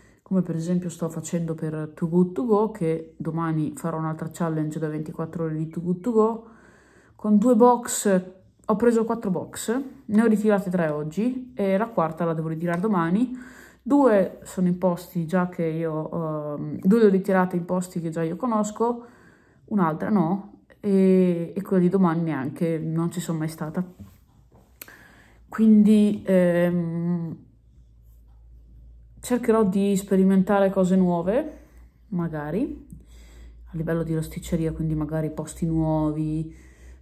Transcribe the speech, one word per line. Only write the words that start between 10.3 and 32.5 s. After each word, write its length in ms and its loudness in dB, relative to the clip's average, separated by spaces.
tre 180 0
oggi 640 -4
e 220 0
la 120 0
quarta 360 -2
la 80 0
devo 160 -4
ritirare 320 -4
domani. 560 0
Due 600 2
sono 220 -2
in 120 0
posti 480 -2
già 240 -2
che 140 -6
io, 920 -4
ehm, 240 -8
due 200 4
le 40 8
ho 60 8
ritirate 460 2
in 100 -4
posti 340 -4
che 80 -6
già 140 -4
io 140 -4
conosco, 680 -2
un'altra 420 -2
no, 540 0
e, 720 4
e 60 -6
quella 220 2
di 80 4
domani 320 4
neanche, 560 -2
non 320 -2
ci 100 -6
sono 160 -4
mai 120 -4
stata. 360 -6
Quindi, 760 6
ehm, 1120 2
cercherò 400 2
di 320 2
sperimentare 720 4
cose 280 2
nuove, 600 0
magari, 800 -6